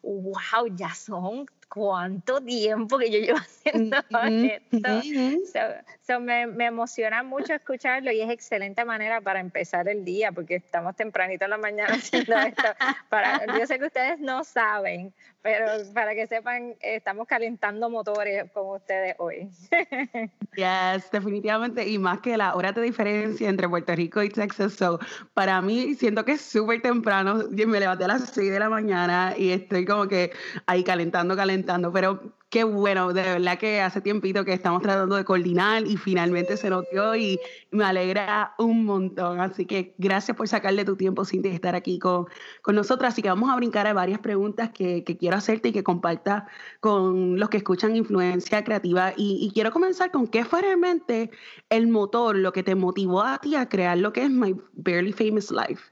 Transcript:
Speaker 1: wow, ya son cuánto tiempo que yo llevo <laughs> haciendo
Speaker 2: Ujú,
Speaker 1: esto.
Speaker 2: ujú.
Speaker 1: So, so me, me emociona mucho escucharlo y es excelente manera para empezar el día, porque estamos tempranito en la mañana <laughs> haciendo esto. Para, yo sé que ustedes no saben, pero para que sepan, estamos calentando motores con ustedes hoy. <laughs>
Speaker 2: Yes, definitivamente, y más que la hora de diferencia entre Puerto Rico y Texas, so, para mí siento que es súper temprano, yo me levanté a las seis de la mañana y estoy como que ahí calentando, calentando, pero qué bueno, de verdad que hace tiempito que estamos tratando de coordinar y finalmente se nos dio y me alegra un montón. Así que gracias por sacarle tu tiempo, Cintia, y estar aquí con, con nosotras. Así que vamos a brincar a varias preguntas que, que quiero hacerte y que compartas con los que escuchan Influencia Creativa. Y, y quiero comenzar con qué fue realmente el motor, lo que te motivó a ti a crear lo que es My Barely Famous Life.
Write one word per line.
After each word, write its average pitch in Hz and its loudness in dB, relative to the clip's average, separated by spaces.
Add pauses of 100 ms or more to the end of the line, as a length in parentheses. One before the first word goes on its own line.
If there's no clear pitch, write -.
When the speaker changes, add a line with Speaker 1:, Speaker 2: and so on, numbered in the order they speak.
Speaker 1:
wow, 202 -2
ya 175 -8
son 208 -8 (240)
cuánto 196 -2
tiempo 233 0
que 233 2
yo 214 2
llevo 247 2
<laughs> - -
haciendo 233 0 (140)
Speaker 2:
Ujú, 226 2
Speaker 1:
esto. 220 0
Speaker 2:
ujú. 269 0
Speaker 1:
So, - -2 (420)
so 247 -2
me, 240 0
me 233 -2
emociona 233 -2
mucho 277 -4
escucharlo 262 -2
y 220 0
es 220 -2
excelente 220 -4
manera 220 -2
para 196 -2
empezar 175 -4
el 208 -2
día, 190 -2
porque 170 -6
estamos 180 -4
tempranito 190 -2
en 196 -4
la 214 -2
mañana 208 -2
<laughs> 214 2
haciendo 233 0
esto. 226 0 (400)
Para, 220 0
yo 233 0
sé 269 -2
que 277 -4
ustedes 277 -2
no 262 -6
saben, 196 -2 (300)
pero 220 0 (280)
para 214 0
que 220 -4
sepan, 240 -6
estamos 220 -6
calentando 226 -2
motores 208 -4
con 196 -6
ustedes 190 -4
hoy. 170 -8 (220)
<laughs> 254 -2 (260)
Speaker 2:
Yes, 185 0
definitivamente, 214 -2
y 214 0
más 185 0
que 240 -2
la 196 0
hora 185 0
de 233 -2
diferencia 208 0
entre 185 2
Puerto 170 0
Rico 170 0
y 196 0
Texas, 196 -2
so, 175 0 (340)
para 190 2
mí 240 0
siento 220 2
que 262 2
es 302 0
súper 226 0
temprano, 220 2
yo 214 2
me 214 4
levanté 185 0
a 180 0
las 254 0
seis 196 0
de 196 0
la 214 0
mañana 185 2
y 185 4
estoy 185 0
como 202 0
que 180 0 (340)
ahí 180 4
calentando, 180 0
calentando, 190 0
pero 190 0 (160)
qué 226 4
bueno, 196 2
de 185 2
verdad 180 2
que 214 0
hace 190 0
tiempito 196 0
que 190 0
estamos 185 0
tratando 196 2
de 196 0
coordinar 190 2
y 208 0
finalmente 175 0
se 208 -4
nos 180 0
dio 208 0
y 202 0 (320)
me 208 2
alegra 190 0
un 226 4
montón. 185 -2
Así 185 -2
que 185 -4
gracias 196 0
por 220 -4
sacarle 202 0
tu 196 0
tiempo, 190 0
Cintia, 185 -2
y - -4
estar 175 -2
aquí 180 -4
con, 180 0 (340)
con 202 2
nosotras. 240 2
Así 233 -2
que 208 0
vamos 214 2
a 254 4
brincar 208 0
a 214 2
varias 190 0
preguntas 208 -2
que, 175 -2
que 170 -4
quiero 175 2
hacerte 220 0
y 220 2
que 190 0
compartas 175 0 (380)
con 185 4
los 208 2
que 214 2
escuchan 202 2
Influencia 185 2
Creativa. 185 2
Y, 202 0
y 202 -2
quiero 220 2
comenzar 370 2
con 262 2
qué 233 2
fue 339 0
realmente 349 2 (380)
el 226 6
motor, 220 4
lo 190 4
que 185 -2
te 190 2
motivó 185 2
a 269 0
ti 294 -2
a 254 0
crear 180 2
lo 208 2
que 240 0
es 285 4
My 220 4 (160)
Barely 180 0
Famous 214 0
Life. - -4